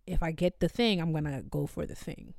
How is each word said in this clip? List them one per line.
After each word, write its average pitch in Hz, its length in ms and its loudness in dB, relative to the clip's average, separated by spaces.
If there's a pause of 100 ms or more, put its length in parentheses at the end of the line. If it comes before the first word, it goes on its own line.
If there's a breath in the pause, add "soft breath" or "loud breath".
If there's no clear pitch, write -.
if 185 160 0
I 165 100 2
get 180 280 2
the 170 80 4
thing, 214 320 4
I'm 165 140 2
gonna 147 300 -2
go 147 240 -2
for - 180 -4
the - 100 -8
thing, - 420 -12